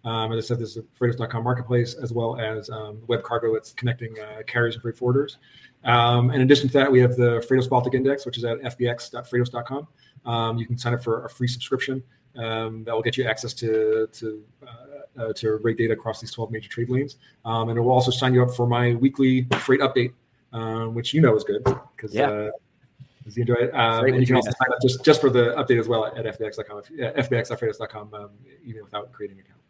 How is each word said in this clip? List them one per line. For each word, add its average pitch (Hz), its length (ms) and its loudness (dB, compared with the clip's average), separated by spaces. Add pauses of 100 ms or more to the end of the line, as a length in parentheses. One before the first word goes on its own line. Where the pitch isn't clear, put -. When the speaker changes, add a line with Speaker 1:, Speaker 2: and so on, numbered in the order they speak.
Speaker 1:
Um, 113 300 -4
as 113 100 -2
I - 60 -12
said, 113 100 -2
this 113 120 -8
is - 80 -14
a 110 40 -12 (160)
freightos 123 200 0
dot 113 100 -4
com 113 160 -6
marketplace, 120 480 0
as 117 180 -8
well 117 300 -2
as, 110 300 -6
um, 110 360 -12
web 117 160 0
cargo 113 300 -2
that's 110 200 -4
connecting, 117 460 -4
uh, 107 280 -14
carriers 117 300 0
and - 60 -14
freight 113 140 -6
forwarders. 131 400 0 (480)
Um, 120 460 4
in 135 100 0
addition 135 280 6
to 123 40 0
that, 139 180 4
we 127 100 8
have 123 160 4
the 120 300 2
Freightos 123 220 2
Baltic 123 240 0
Index, 135 320 0
which 123 140 -10
is 120 60 -6
at 117 180 -2
F 120 160 -10
B 123 100 0
X 120 220 -6
dot 120 180 -12
freightos 123 220 0
dot 120 160 -8
com. 143 200 -8 (380)
Um, 117 320 -2
you 113 80 -4
can 120 140 -4
sign 120 160 -2
up 120 100 -6
for 117 220 -2
a - 20 -12
free 123 200 -4
subscription, 131 540 -4 (340)
um, 113 480 -6
that 113 100 -4
will 110 80 0
get 127 160 -2
you 127 60 0
access 117 300 -4
to, 110 560 0
to, 107 320 -10 (240)
uh, - 560 -16
uh, 110 120 -4
to 110 240 -2
rate 113 180 0
data 113 160 0
across 110 260 -4
these - 140 -14
twelve 113 180 -8
major 107 200 -10
trade 120 180 -6
lanes. 135 280 -2 (280)
Um, 113 240 -2
and 113 80 -2
it 120 60 2
will 123 100 4
also 127 180 4
sign 127 220 2
you 123 100 6
up 123 100 2
for 120 140 0
my 120 280 2
weekly 131 520 2 (120)
freight 135 220 4
update, 127 340 0 (400)
uh, 113 320 -4
which 117 260 -6
you 160 80 4
know 120 160 8
is 104 80 0
good 101 180 -2 (340)
'cause, 101 180 -12
Speaker 2:
Yeah. 131 160 2
Speaker 1:
uh, 107 200 -4 (720)
'cause - 140 -12
you 120 60 0
enjoy 120 120 2
it. 120 200 0
Um, 113 260 2
Speaker 2:
Freight 127 140 4
Speaker 1:
and 127 60 4
you 127 60 6
can 127 100 4
Speaker 2:
with 120 100 2
Speaker 1:
also 104 40 -4
Speaker 2:
Judah. - 80 -4
Speaker 1:
sign 127 160 2
up - 80 -4
just, 123 220 0
just 151 160 8
for 139 100 4
the 120 240 4
update 123 240 2
as 113 100 -2
well 113 180 0
at 110 200 -8
F 107 120 -8
B 110 60 -6
X 104 120 -8
dot 107 100 -10
com, 104 120 -16
if, - 120 -20 (100)
uh, 120 140 -4
F 127 160 -2
B 123 60 2
X 113 140 -4
dot 113 100 -6
freightos 110 180 -4
dot 110 100 -8
com, 104 260 -16
um, 104 160 -16 (340)
even 110 180 -16
without 104 300 -12
creating 98 260 -14
an 95 60 -20
account. - 260 -20